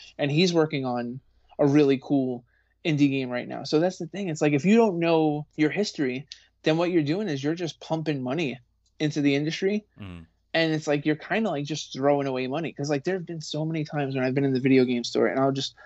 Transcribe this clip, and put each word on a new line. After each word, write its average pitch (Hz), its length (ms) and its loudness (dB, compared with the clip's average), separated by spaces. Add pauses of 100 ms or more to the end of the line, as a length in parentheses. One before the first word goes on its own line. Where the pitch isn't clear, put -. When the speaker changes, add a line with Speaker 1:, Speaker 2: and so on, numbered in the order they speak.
(180)
Speaker 1:
and 143 140 0
he's 175 220 4
working 156 320 2
on 123 340 -4 (400)
a 147 80 6
really 139 340 6
cool 127 440 -2 (400)
indie 147 240 2
game 135 200 -2
right 123 180 -6
now. 123 180 -10
So 151 160 2
that's 185 160 0
the 170 100 -8
thing. 190 220 -8
It's 151 120 -4
like, 151 120 2
if 139 100 2
you 202 140 6
don't 214 220 4
know 160 460 2 (120)
your 151 140 4
history, 143 540 -4 (380)
then 160 140 2
what 170 140 0
you're 170 120 2
doing 180 240 -2
is 139 160 -4
you're 147 100 0
just 170 280 -8
pumping 156 420 -4
money 131 360 -4 (400)
into 151 220 -2
the 143 140 4
industry. 185 500 -2 (140)
Speaker 2:
Mm-hmm. 90 220 -12 (320)
Speaker 1:
And 160 200 2
it's 156 140 -4
like, 147 180 0
you're 151 100 2
kinda, 202 340 -4
like, 147 160 -4
just 151 280 -8
throwing 139 340 2
away 131 200 -4
money. 147 260 -4
'Cause, 143 160 -6
like, 143 140 -2
there 185 120 -2
have 175 100 -6
been 170 160 -10
so 151 240 -6
many 160 200 -4
times 139 300 -4
when 131 80 -2
I've 131 120 0
been 139 100 2
in 135 80 2
the 127 60 2
video 131 260 6
game 120 180 -2
store 120 240 2
and 101 120 0
I'll 135 140 2
just, 135 220 -6 (100)